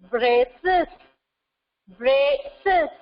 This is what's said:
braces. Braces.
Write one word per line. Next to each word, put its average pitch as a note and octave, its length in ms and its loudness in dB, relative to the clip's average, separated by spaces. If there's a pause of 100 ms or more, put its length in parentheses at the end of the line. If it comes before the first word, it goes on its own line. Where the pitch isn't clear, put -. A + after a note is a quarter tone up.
braces. B3+ 800 -2 (1080)
Braces. C#4+ 920 0 (120)